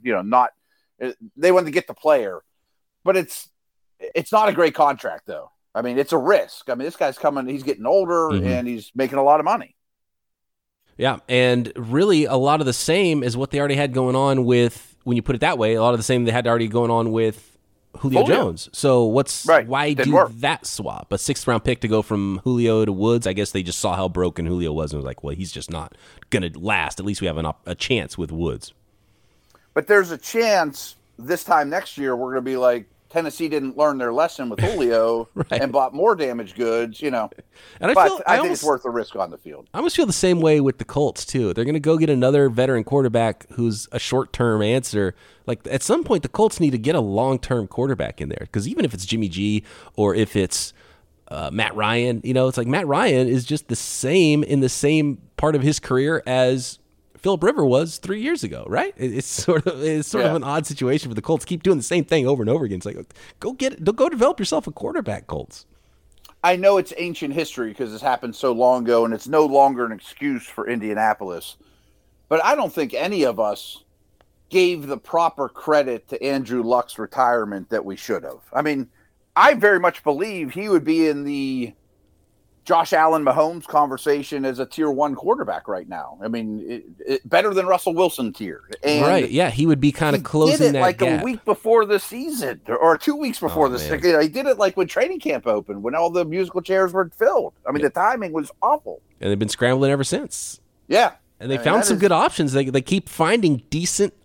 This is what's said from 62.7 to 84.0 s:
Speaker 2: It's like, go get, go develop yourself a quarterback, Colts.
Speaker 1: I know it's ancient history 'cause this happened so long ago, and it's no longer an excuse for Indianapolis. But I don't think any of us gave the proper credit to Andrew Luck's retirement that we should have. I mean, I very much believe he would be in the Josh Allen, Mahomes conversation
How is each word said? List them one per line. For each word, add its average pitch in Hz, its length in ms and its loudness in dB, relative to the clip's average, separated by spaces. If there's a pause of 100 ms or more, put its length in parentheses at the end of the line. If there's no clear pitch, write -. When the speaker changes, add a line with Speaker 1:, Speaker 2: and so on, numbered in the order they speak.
Speaker 2:
It's 90 100 -10
like, 110 100 -8 (440)
go 247 120 -6
get, 262 320 -6
go 226 240 2
develop 277 300 2
yourself 294 300 -4
a - 20 -8
quarterback, - 560 -6
Colts. - 400 -10 (800)
Speaker 1:
I 180 120 4
know 196 220 4
it's 185 180 -2
ancient 156 380 -6
history 123 400 -4
'cause 120 160 -8
this 107 100 -14
happened 123 360 -4
so 131 160 0
long 123 320 2
ago, 117 200 4
and 117 80 0
it's 110 140 -8
no 156 180 4
longer 135 400 4
an 113 80 -4
excuse 131 540 -8
for - 220 -8
Indianapolis. 104 880 -2 (720)
But 160 160 2
I 254 100 4
don't 233 180 -2
think 139 220 -4
any 165 300 -2
of 113 160 0
us - 420 -4 (640)
gave 180 380 2
the 139 100 -6
proper 160 520 -2
credit 139 600 -2
to - 140 -10
Andrew 127 400 -2
Luck's 120 380 -2
retirement 110 720 -2
that 110 140 -2
we 95 120 -10
should 95 260 -6
have. 71 180 -14 (120)
I 147 100 0
mean, 143 260 -4 (460)
I 254 200 6
very 208 260 4
much 180 240 0
believe 156 480 -2
he 202 160 -6
would 170 160 4
be 160 240 4
in 143 160 -2
the 135 480 -4 (920)
Josh 165 280 2
Allen, 160 320 4
Mahomes 156 420 2
conversation 143 800 0